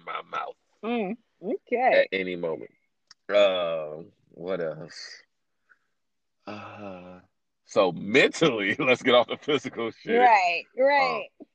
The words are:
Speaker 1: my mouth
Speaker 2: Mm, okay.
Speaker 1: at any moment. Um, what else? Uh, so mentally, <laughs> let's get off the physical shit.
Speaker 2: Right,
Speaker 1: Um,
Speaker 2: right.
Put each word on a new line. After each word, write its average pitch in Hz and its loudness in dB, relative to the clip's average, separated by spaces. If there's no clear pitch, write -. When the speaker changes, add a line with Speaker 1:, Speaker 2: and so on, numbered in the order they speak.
Speaker 1:
my 85 -10
mouth 85 -10
Speaker 2:
Mm, 220 -4
okay. 240 0
Speaker 1:
at - -6
any - -4
moment. 80 -6
Um, 85 0
what 87 -6
else? 80 -10
Uh, 101 -16
so 95 2
mentally, 110 0
<laughs> - -6
let's 127 2
get 127 4
off 120 6
the 123 -8
physical 127 -4
shit. 226 -2
Speaker 2:
Right, 190 4
Speaker 1:
Um, 254 2
Speaker 2:
right. 254 2